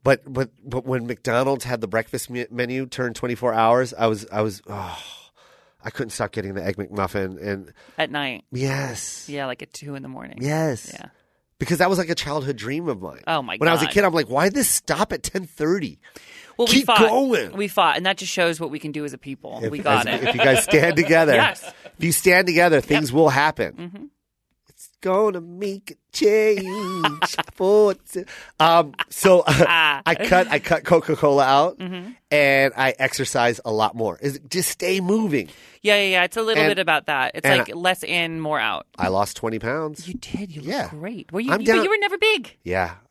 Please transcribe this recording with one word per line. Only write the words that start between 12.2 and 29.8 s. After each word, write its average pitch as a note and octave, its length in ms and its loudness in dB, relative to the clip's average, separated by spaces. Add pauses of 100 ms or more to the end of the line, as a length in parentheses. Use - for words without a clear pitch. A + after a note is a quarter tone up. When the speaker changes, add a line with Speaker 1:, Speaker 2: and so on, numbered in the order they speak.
Speaker 1:
dream C3+ 320 -8
of A2 120 -6
mine. E2 260 -14
Speaker 2:
Oh, D#3+ 140 -2
my G#2 160 -8
Speaker 1:
When D3 120 0
I E3+ 40 4
was D#3+ 80 2
a E3 60 0
Speaker 2:
God. - 80 -6
Speaker 1:
kid, G3+ 100 4
I'm F3+ 80 2
like, D3+ 160 0
"Why C#3 160 0
did G3 100 0
this C#4 140 0
stop - 440 -2
at E3+ 100 -8
ten F#3+ 240 -8
thirty?" D#3 520 -2 (600)
Speaker 2:
Well, A#3+ 100 2
we - 60 2
Speaker 1:
Keep C4+ 120 4
Speaker 2:
fought. A3+ 120 6
Speaker 1:
going. A3 580 2
Speaker 2:
We G3+ 100 -4
fought, F3+ 300 2
and F3 100 -4
that F#3+ 120 0
just F#3 120 -8
shows E3+ 300 0
what D#3 100 -6
we D3+ 80 -10
can D3+ 140 -10
do D3 140 -8
as C#3 80 -8
a C3 40 -18
people. C3+ 440 -14
Speaker 1:
If, A2+ 100 -4
Speaker 2:
We - 60 -8
got C3 280 0
Speaker 1:
as, A2 160 -4
Speaker 2:
it. - 60 -2
Speaker 1:
if A#2+ 60 -2
you A#2+ 100 -2
guys C3 200 4
stand D#3 320 4
Speaker 2:
<laughs> D#3+ 60 2
Speaker 1:
together, D#3+ 320 4
Speaker 2:
Yes. - 300 2 (340)
Speaker 1:
if - 60 -6
you E3 80 2
stand F3+ 340 4
together, E3+ 360 4
things D3 280 0
Speaker 2:
Yep. B2 60 -6
Speaker 1:
will D#3 140 6
happen. C#3 440 0
Speaker 2:
Mm-hmm. F3+ 300 -16 (640)
Speaker 1:
It's - 220 -20 (100)
gonna F#3+ 400 0
make F#3+ 520 -10
a - 20 -16 (180)
change F#3+ 1300 0
Speaker 2:
<laughs> - 100 -14
Speaker 1:
for G3+ 400 4
t-, - 300 -12 (360)
um, D#3+ 340 6 (140)
so F#3 360 6
<laughs> - 20 2
Speaker 2:
Ah. D#3 580 4